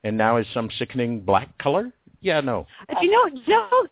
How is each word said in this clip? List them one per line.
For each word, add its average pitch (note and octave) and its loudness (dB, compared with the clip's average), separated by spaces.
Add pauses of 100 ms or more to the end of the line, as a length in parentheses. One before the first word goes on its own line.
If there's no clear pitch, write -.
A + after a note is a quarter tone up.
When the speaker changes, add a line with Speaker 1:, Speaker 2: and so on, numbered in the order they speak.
Speaker 1:
and G#2+ -4
now A2 4
is A2 0
some A2+ -4
sickening A#2+ -4
black F#2+ -2
color?" G3 -2 (300)
Yeah, D#3+ 0
no. B2 -4 (340)
Speaker 2:
Do F4 0
you F#4 4
know, F#4 2
no, A4 2